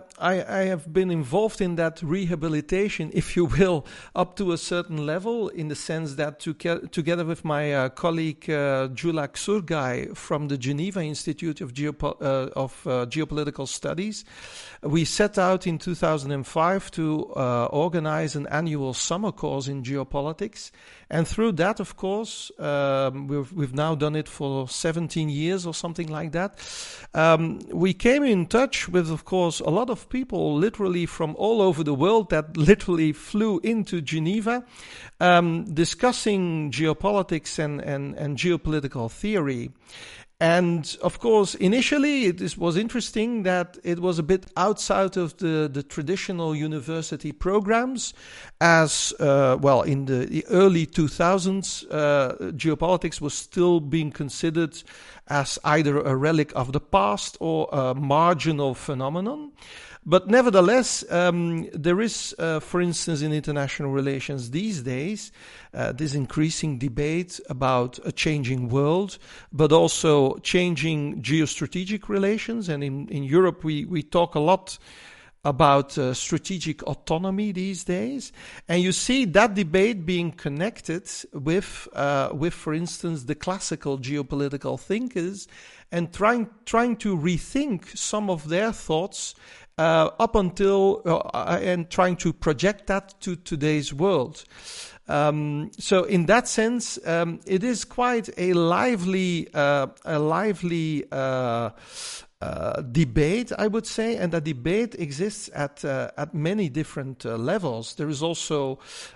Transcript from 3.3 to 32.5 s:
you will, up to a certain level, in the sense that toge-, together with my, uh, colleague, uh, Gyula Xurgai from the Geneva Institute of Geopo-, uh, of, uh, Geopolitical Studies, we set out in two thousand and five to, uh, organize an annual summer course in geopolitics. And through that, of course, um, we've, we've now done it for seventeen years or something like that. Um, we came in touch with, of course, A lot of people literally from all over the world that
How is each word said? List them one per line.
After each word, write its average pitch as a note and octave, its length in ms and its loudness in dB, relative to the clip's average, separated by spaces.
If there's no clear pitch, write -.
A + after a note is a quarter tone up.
you F3 120 4
will, D#3 380 2
up F3+ 220 -2
to F#3 160 0
a E3 60 0
certain E3 480 -4
level, F#3+ 420 -2
in E3 180 -8
the D3 80 -6
sense D#3 400 -6
that D3 240 -4
toge-, E3 540 -4
together E3+ 320 -2
with D#3+ 200 -6
my, D3 280 -2
uh, C3 160 0
colleague, D#3+ 600 -4
uh, C#3 460 0
Gyula D#3+ 320 -2
Xurgai C#3+ 920 -4
from D3 300 -4
the C#3+ 100 -2
Geneva D3 460 -4
Institute D3+ 580 -6
of B2+ 140 -10
Geopo-, D3 480 -4
uh, C3+ 320 0
of, C3+ 320 -6
uh, B2+ 200 0
Geopolitical D3 600 -4
Studies, E3+ 580 -6
we D#3 200 2
set G#3 320 2
out F#3 300 2
in E3 120 -2
two F3 180 -4
thousand D3+ 340 0
and C#3 160 -4
five F3+ 460 0
to, D#3 420 -2
uh, B2 380 0
organize D#3 640 0
an C#3+ 120 -4
annual D3 460 -2
summer F#3 380 -2
course C#3 340 -4
in C#3 160 -6
geopolitics. C#3 880 -6
And D#3+ 200 0
through A3 240 2
that, F3 260 0
of - 180 -8
course, G#3 600 -6
um, C#3 680 0
we've, C#3 260 -4
we've C#3+ 220 -2
now D#3 200 0
done D3+ 220 0
it D3+ 120 -4
for C3+ 400 -4
seventeen D#3+ 600 -2
years E3+ 380 -2
or D#3+ 80 -6
something E3+ 340 -8
like D#3 240 -8
that. F3+ 260 -4
Um, D#3+ 460 4
we F3 240 2
came C#4 300 4
in F#3+ 220 4
touch C4 420 0
with, F3 220 2
of D#3 140 -4
course, F3+ 400 0
A C#3+ 60 2
lot A#3 200 0
of - 180 -6
people F#3+ 460 -2
literally F3+ 520 0
from D#3+ 300 -4
all G#3+ 260 2
over E3 220 4
the D3 100 0
world G3 360 4
that D#3 260 -2